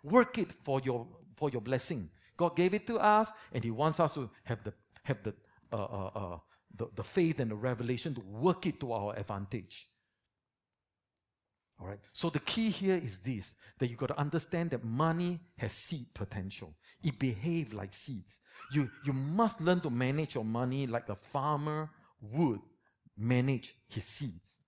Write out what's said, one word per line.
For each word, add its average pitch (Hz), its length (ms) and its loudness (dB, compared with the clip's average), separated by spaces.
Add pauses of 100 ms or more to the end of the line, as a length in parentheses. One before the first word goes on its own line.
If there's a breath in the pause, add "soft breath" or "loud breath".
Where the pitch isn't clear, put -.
Work 233 340 6
it 190 140 0 (120)
for 135 200 2
your, 123 240 -2 (280)
for 151 140 0
your 123 120 -2
blessing. 123 480 -2 (260 soft breath)
God 170 200 2
gave 180 180 4
it 208 140 -2
to 226 100 0
us, 214 340 6 (220 loud breath)
and 117 100 -2
he 117 80 0
wants 151 280 2
us 156 160 4
to 127 140 -4 (140)
have - 200 -4
the, 104 100 -6 (300)
have - 200 -2
the, 104 100 -4 (380 soft breath)
uh, 117 40 -2
uh, 98 400 -4
uh, 87 220 -6 (380 soft breath)
the, 117 200 -6
the 104 80 -6
faith 165 360 2
and 113 120 -2
the 107 40 -4
revelation 120 600 -2
to 117 60 -8
work 120 440 0
it 151 140 -2
to 123 120 -4
our 104 240 -2
advantage. 101 720 -8 (1900)
All 87 80 -12
right. 104 120 -10 (120)
So - 180 -2
the 147 100 0
key 220 320 2
here 190 240 2
is 107 240 -4
this, 107 360 -6 (220 loud breath)
that 123 100 0
you 117 80 -4
gotta 135 240 -2
understand 165 520 0
that 117 120 -2
money 165 560 2 (180)
has 110 140 -4
seed - 420 -2
potential. 95 640 -8 (260 soft breath)
It 143 160 -2
behaves 131 560 -2
like 98 200 -6
seeds. - 480 -10 (300 loud breath)
You, 139 180 2 (160)
you 139 80 2
must 165 480 2
learn 180 200 6
to 160 80 -2
manage 131 460 2
your 117 80 0
money 127 440 0
like 117 200 -2
a 101 80 -4
farmer 151 720 -2 (320 soft breath)
would 117 380 2 (580)
manage 123 580 2 (120)
his - 160 -8
seeds. - 540 -8 (100)